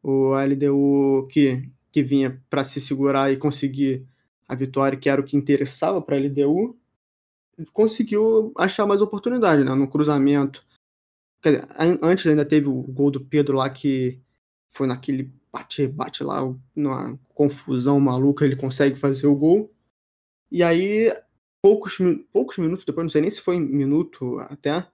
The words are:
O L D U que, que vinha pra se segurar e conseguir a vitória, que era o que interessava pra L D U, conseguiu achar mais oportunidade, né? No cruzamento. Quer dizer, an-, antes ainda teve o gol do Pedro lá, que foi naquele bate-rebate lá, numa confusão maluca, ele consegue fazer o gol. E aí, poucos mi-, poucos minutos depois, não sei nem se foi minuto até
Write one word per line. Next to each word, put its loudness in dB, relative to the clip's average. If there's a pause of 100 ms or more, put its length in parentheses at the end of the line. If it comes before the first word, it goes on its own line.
O 0
L 0
D 0
U 2
que, 0 (220)
que 0
vinha 0
pra -2
se -8
segurar 0
e 0
conseguir -4 (400)
a -8
vitória, -2
que -2
era 2
o -4
que -6
interessava 0
pra -4
L -2
D 0
U, 0 (960)
conseguiu 2
achar 0
mais 2
oportunidade, 2
né? 0
No 0
cruzamento. 0 (760)
Quer 2
dizer, 0 (100)
an-, 0
antes 2
ainda 2
teve 2
o -4
gol -2
do -6
Pedro -2
lá, 0
que -4 (480)
foi -6
naquele -6 (180)
bate-rebate -8
lá, -6 (320)
numa -6 (140)
confusão 0
maluca, 2
ele 2
consegue 0
fazer -2
o 6
gol. 2 (760)
E 0
aí, 2 (500)
poucos 4
mi-, 0
poucos -2
minutos -4
depois, -4
não -4
sei 2
nem 0
se -10
foi -2
minuto -2
até -6